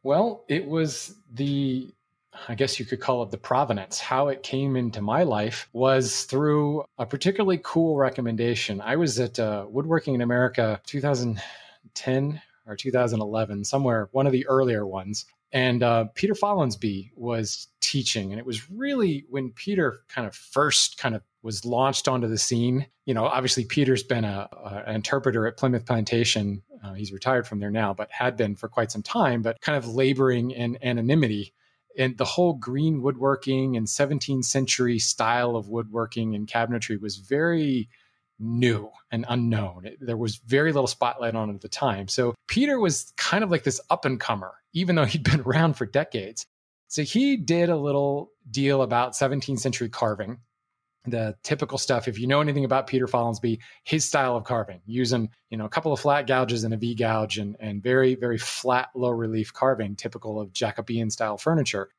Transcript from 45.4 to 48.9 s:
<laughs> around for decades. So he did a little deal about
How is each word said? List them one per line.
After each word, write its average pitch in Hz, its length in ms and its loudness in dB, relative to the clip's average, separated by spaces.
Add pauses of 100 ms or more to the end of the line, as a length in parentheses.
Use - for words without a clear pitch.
<laughs> 123 40 -8
around 151 320 4
for 123 80 -2
decades. 113 600 -4 (420)
So - 140 -4
he 262 340 2
did 170 340 2
a 170 80 2
little 143 540 0 (200)
deal 139 320 4
about 120 320 2